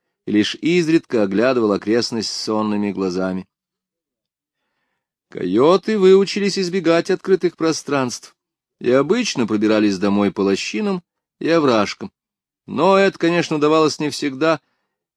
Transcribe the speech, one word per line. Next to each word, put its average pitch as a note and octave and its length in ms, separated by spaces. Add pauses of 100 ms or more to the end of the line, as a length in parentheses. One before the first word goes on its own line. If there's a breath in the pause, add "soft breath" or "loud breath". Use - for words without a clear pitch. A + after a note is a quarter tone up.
(260)
и A2+ 60
лишь G#2 220
изредка D#3+ 720
оглядывал A2 480
окрестность G#2+ 580
сонными G#2 600
глазами. F#2 540 (1800)
Койоты D#3+ 680
выучились F#3+ 600
избегать E3+ 520
открытых F#3 460
пространств C#3 800 (440)
и A#2+ 100
обычно C#3+ 560
пробирались G#2+ 520
домой G2+ 320
по G2 120
лощинам F#3 600 (380)
и - 80
овражкам. B2 640 (540)
Но D3+ 300
это, G3 220
конечно, E3+ 380
удавалось D3+ 420
не D3+ 120
всегда — D3 500 (560)